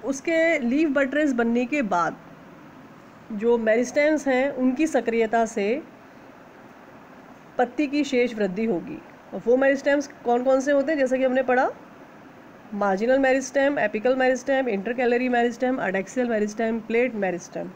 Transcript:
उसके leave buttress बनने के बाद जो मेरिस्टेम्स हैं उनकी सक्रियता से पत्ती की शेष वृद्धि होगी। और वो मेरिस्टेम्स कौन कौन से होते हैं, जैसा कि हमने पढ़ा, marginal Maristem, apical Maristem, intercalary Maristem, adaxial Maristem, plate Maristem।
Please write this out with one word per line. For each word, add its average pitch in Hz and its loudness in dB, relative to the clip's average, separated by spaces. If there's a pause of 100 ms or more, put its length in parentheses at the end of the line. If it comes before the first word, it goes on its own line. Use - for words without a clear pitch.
उसके 330 0
leave 277 0
buttress 277 0
बनने 233 0
के 294 -2
बाद 175 -2 (1120)
जो 226 2
मेरिस्टेम्स 247 2
हैं 262 2
उनकी 254 0
सक्रियता 226 0
से 220 -2 (1700)
पत्ती 247 0
की 285 0
शेष 247 0
वृद्धि 208 -2
होगी। 170 -4 (320)
और 196 -10
वो 240 4
मेरिस्टेम्स 277 2
कौन 240 -2
कौन 262 4
से 269 0
होते 277 2
हैं, 311 0
जैसा 262 2
कि 254 0
हमने 262 2
पढ़ा, 262 2 (1000)
marginal 202 2
Maristem, 269 2
apical 214 0
Maristem, 262 0
intercalary 240 -2
Maristem, 247 0
adaxial 196 -4
Maristem, 226 -2
plate 226 -2
Maristem। 180 -6